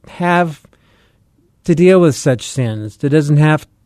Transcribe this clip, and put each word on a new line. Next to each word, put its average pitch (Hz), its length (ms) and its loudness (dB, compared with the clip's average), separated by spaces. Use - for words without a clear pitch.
have 175 560 -4
to 170 120 0
deal 180 240 4
with 160 160 2
such 127 260 -4
sins, 107 540 -8
that 143 140 -4
doesn't 147 260 0
have 151 320 0